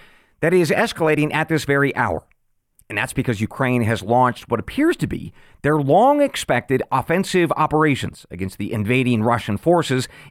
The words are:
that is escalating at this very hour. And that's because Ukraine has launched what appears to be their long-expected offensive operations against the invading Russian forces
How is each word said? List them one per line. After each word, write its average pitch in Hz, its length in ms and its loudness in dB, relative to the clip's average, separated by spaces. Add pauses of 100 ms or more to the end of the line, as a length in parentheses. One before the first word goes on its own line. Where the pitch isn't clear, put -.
(420)
that 165 120 0
is 175 180 2
escalating 156 600 0
at 156 140 -2
this 156 160 0
very 139 320 0
hour. 101 320 -4 (600)
And 104 120 -6
that's - 140 -4
because 120 280 -2
Ukraine 123 400 -2
has 110 220 -2
launched 120 440 0
what 113 120 -2
appears 311 380 -2
to - 100 -4
be - 260 -10 (300)
their 147 140 2
long-expected 156 1160 2
offensive 170 640 0
operations 151 720 0
against 92 300 -8
the 104 120 -6
invading 117 520 0
Russian 113 340 0
forces 147 500 0 (240)